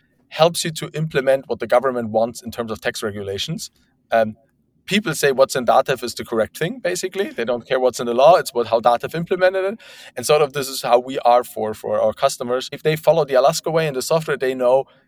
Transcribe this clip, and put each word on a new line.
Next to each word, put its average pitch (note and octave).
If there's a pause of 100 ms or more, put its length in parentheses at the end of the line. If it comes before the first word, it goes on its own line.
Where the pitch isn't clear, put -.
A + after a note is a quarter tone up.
(280)
helps E3+
you E3
to D#3
implement C3+
what A#2
the A#2
government B2
wants A2+
in A2
terms A#2
of G#2
tax -
regulations. G2+ (400)
Um, A2 (500)
people F#3
say C#3+
what's C3
in B2+
datev A#2+
is A#2+
the A#2
correct A2
thing, A3
basically. F#3
They C3
don't A#2+
care C3
what's B2+
in B2
the A#2+
law, C#3+
it's D#3
what, A#2
how A2+
datev A#2+
implemented F#3
it. G#3 (380)
And B2
sort D3+
of C#3
this C#3
is C3
how B2
we C3
are B2
for, A2
for G#2+
our A2
customers. B2+
If -
they D#3
follow D#3
the C3+
Alaska D#3
way D#3+
in C#3+
the B2+
software, D#3
they C3
know B2+ (220)